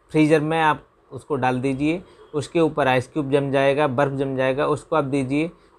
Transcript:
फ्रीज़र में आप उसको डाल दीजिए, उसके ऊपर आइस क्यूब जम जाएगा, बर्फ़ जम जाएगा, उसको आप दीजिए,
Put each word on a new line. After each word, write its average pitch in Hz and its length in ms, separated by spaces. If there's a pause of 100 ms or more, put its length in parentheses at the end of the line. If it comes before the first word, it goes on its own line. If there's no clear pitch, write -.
(100)
फ्रीज़र 156 300
में 160 200
आप 151 240 (280)
उसको 139 240
डाल 127 240
दीजिए, 143 420 (320)
उसके 151 260
ऊपर 151 280
आइस 127 200
क्यूब 139 220
जम 139 200
जाएगा, 139 380
बर्फ़ 139 260
जम 135 220
जाएगा, 131 320
उसको 151 280
आप 147 100
दीजिए, 139 440 (280)